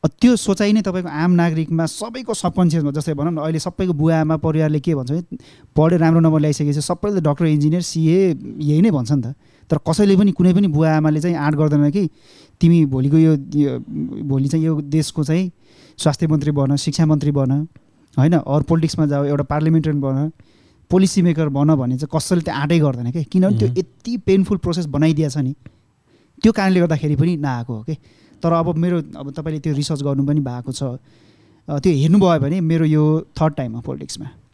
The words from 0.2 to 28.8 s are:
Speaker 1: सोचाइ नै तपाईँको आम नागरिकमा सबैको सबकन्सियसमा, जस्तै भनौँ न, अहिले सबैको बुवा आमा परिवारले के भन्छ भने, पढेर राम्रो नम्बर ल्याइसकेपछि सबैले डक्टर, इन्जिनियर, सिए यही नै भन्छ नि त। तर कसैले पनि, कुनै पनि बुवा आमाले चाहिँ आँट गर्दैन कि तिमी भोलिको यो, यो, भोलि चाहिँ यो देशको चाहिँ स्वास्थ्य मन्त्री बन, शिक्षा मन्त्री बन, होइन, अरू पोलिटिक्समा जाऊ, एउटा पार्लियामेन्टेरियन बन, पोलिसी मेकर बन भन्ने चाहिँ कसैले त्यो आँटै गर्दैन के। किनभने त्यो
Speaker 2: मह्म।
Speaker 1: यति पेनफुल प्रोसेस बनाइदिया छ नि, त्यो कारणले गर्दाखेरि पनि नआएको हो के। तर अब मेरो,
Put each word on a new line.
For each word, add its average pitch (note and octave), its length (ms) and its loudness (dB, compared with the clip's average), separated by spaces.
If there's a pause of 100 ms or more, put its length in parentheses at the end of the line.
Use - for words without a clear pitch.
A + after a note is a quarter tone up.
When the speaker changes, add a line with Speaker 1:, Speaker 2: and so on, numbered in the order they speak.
Speaker 1:
सोचाइ G#3 380 0
नै A3 80 2
तपाईँको F3+ 280 -4
आम D#3 220 0
नागरिकमा E3 540 0
सबैको A#3 480 -8
सबकन्सियसमा, E3 580 0
जस्तै D#3 220 -4
भनौँ D3 200 -4
न, D#3+ 40 -6
अहिले D#3 220 -4
सबैको F3+ 340 -4
बुवा D#3+ 280 0
आमा D#3 160 0
परिवारले D#3 420 0
के D#3 160 -2
भन्छ C3 160 -6
भने, E3+ 260 -8 (380)
पढेर E3 240 4
राम्रो E3 200 4
नम्बर D#3+ 200 4
ल्याइसकेपछि D3 420 0
सबैले F#3+ 400 -2
डक्टर, D#3 240 0
इन्जिनियर, D#3 360 2
सिए E3 540 2 (220)
यही D3+ 240 2
नै G#3+ 100 4
भन्छ B2+ 200 -2
नि C#3 100 2
त। B2+ 120 -8 (360)
तर D3+ 80 2
कसैले G3 400 2
पनि, G3+ 140 4
कुनै F3+ 220 4
पनि G3+ 140 4
बुवा D#3 300 2
आमाले D3+ 240 2
चाहिँ F3 160 -2
आँट D3 180 0
गर्दैन D3 360 2
कि F#3 180 0 (520)
तिमी E3 240 6
भोलिको C3+ 320 0
यो, D#3+ 180 6
यो, C#3 440 -2 (440)
भोलि C3+ 240 -2
चाहिँ D#3+ 180 0
यो D#3 160 -2
देशको D3+ 420 -2
चाहिँ E3+ 280 -2 (460)
स्वास्थ्य D#3 300 0
मन्त्री D3+ 240 0
बन, C#3 240 0
शिक्षा D3+ 300 0
मन्त्री D3 260 2
बन, C#3+ 360 0 (500)
होइन, D3 160 4
अरू D3 280 0
पोलिटिक्समा D#3+ 440 0
जाऊ, C#3+ 180 -2
एउटा C#3+ 200 -2
पार्लियामेन्टेरियन D3+ 580 0
बन, C#3 300 -2 (580)
पोलिसी F#3+ 320 2
मेकर D#3+ 280 0
बन D3 260 2
भन्ने B2+ 220 -2
चाहिँ C#3+ 220 -4
कसैले F3 220 -2
त्यो E3 120 -6
आँटै C#3+ 260 0
गर्दैन B2 320 -2
के। D#3+ 120 -4
किनभने F#3 340 2
त्यो D3 100 2
Speaker 2:
मह्म। B2 120 -2
Speaker 1:
यति - 380 -8
पेनफुल F#3+ 400 0
प्रोसेस E3+ 280 -4
बनाइदिया D3+ 440 0
छ C3+ 80 -6
नि, C3+ 180 -4 (840)
त्यो A3 100 4
कारणले F#3+ 280 2
गर्दाखेरि D#3 360 0
पनि D#3+ 220 0
नआएको B2+ 360 -6
हो A2 100 -10
के। D#3 100 -8 (500)
तर E3 80 2
अब E3 240 0
मेरो, F3 220 -2